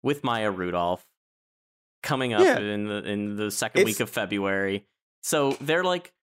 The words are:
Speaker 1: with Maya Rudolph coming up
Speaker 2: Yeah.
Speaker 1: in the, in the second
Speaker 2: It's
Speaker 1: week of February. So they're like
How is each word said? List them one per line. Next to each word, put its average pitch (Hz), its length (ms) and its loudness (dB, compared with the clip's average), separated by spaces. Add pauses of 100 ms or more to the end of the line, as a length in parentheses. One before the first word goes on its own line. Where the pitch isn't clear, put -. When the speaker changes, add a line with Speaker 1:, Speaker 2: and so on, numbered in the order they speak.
Speaker 1:
with 143 200 0
Maya 110 280 2
Rudolph 90 560 0 (960)
coming 131 300 -2
up 107 80 4
Speaker 2:
Yeah. 339 180 6
Speaker 1:
in 104 280 -2
the, 104 160 -6
in 104 320 -4
the 104 160 -4
second 120 300 0
Speaker 2:
It's 190 60 6
Speaker 1:
week 107 120 -2
of 113 100 -2
February. 98 760 -2 (360)
So 139 380 0
they're 156 240 0
like 180 300 -2 (100)